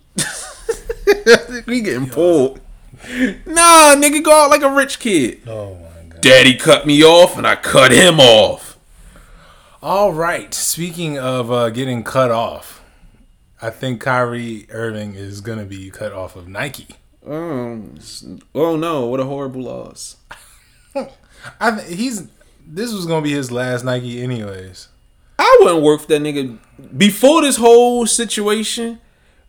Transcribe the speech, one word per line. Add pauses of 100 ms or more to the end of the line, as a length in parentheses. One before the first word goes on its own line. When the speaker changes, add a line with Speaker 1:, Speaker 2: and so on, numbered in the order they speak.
(160)
Speaker 1:
<laughs>
We
getting
Speaker 2:
Yo.
Speaker 1:
pulled. (840)
Nah,
nigga,
go
out
like
a
rich
kid.
Speaker 2:
Oh
my
God.
Speaker 1:
"Daddy
cut
me
off
and
I
cut
him
off." (1040)
Speaker 2:
All
right.
Speaking
of,
uh,
getting
cut
off, (800)
I
think
Kyrie
Irving
is
gonna
be
cut
off
of
Nike. (320)
Speaker 1:
Um,
s-, (320)
oh
no,
what
a
horrible
loss. (800)
Speaker 2:
<laughs> (640)
I
th-,
he's (440)
this
was
gonna
be
his
last
Nike
anyways. (500)
Speaker 1:
I
wouldn't
work
for
that
nigga. (400)
Before
this
whole
situation, (480)